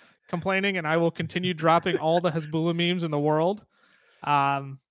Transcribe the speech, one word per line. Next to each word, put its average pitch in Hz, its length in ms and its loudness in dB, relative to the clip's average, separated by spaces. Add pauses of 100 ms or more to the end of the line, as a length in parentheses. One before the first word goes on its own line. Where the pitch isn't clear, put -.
(280)
complaining, 190 500 -2
and 165 100 -6
I 160 100 2
will 170 140 4
continue 180 420 -4
dropping 165 440 2
all 160 220 2
the 175 120 0
Hezbollah 160 440 -2
memes 175 280 0
in 160 80 -4
the 147 80 -2
world. 156 440 0 (600)
Um, 139 560 0 (120)